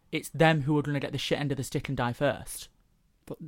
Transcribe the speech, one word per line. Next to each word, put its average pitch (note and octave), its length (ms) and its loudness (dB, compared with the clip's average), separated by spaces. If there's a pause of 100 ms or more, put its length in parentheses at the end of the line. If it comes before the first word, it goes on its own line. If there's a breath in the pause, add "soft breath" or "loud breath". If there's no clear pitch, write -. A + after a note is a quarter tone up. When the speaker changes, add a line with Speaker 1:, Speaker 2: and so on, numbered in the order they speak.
(100)
Speaker 1:
it's - 200 -4
them D#3+ 320 6
who D3 140 2
are D3 60 4
gonna C#3+ 160 -2
get - 140 -4
the C3+ 60 -2
shit - 200 0
end C#3+ 140 -2
of C3 60 -2
the C3+ 60 -4
stick - 240 -4
and C3+ 80 -2
die A#2+ 180 0
first. - 540 -2 (580)
Speaker 2:
But - 220 -10